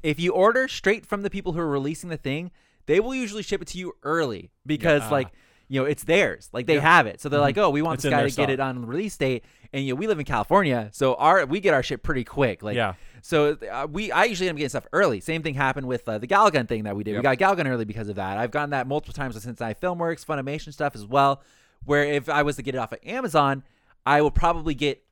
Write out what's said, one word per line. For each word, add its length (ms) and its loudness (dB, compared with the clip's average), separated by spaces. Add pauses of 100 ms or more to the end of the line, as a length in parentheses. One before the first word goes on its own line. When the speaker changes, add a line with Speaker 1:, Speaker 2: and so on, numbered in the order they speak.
Speaker 1:
if 180 -2
you 140 2
order 340 4
straight 380 -2
from 160 -4
the 80 -4
people 240 -6
who 60 -4
are 100 -2
releasing 400 -4
the 80 -6
thing, 340 -6 (360)
they 120 6
will 160 0
usually 280 -4
ship 180 -4
it 80 -14
to 80 -10
you 160 -10 (100)
early 460 -2 (160)
because, 380 2
Speaker 2:
Yeah. 60 -6
Speaker 1:
like, 180 0 (420)
you 100 -2
know, 60 0
it's 180 -2
theirs. 480 0
Like, 160 -6
they 80 4
Speaker 2:
Yeah. 60 2
Speaker 1:
have 260 8
it. 140 -10
So 80 -6
they're 100 2
like, 160 2
Speaker 2:
Mm-hmm. 100 2
Speaker 1:
"Oh, 40 4
we 120 0
want 140 0
Speaker 2:
It's 80 -6
Speaker 1:
this 60 0
Speaker 2:
in 20 2
Speaker 1:
guy 100 4
Speaker 2:
their 80 2
Speaker 1:
to 60 -6
get 140 0
it 80 0
Speaker 2:
stock. 180 -2
Speaker 1:
on 100 -8
release 300 -6
date." 300 -2 (260)
And, 140 -4
you 80 -2
know, 20 -2
we 100 -4
live 140 0
in 60 -6
California, 680 0
so 240 2
our, 320 4
we 120 -2
get 140 4
our 80 4
shit 220 -6
pretty 200 -2
quick. 380 -2
Like, 140 -4
Speaker 2:
Yeah. 180 0 (300)
Speaker 1:
so, 340 2 (140)
uh, 180 -6
we, 220 -6
I 140 4
usually 240 -2
end 60 -6
up 40 -10
getting 100 -2
stuff 240 -6
early. 260 4
Same 220 -6
thing 140 -6
happened 320 -2
with, 200 -4
uh, 120 -4
the 80 -8
Galgun 400 4
thing 160 -2
that 120 -4
we 80 -6
did. 100 -4
Speaker 3:
Yep. 100 -2
Speaker 1:
We 120 4
got 220 2
Galgun 100 -2
early 180 -2
because 220 -8
of 100 -6
that. 200 -4
I've 140 -2
gotten 200 -4
that 140 -2
multiple 300 -4
times 180 -8
with 100 -12
Cincinnati 380 -8
Filmworks, 440 -4
Funimation 480 -6
stuff 220 -4
as 120 -14
well, 340 2 (440)
where 180 2
if 260 -2
I 140 2
was 140 -2
to 40 -12
get 140 -6
it 20 -4
off 140 -6
of 120 -12
Amazon, 600 0 (420)
I 160 6
will 100 4
probably 440 2
get 260 -2 (100)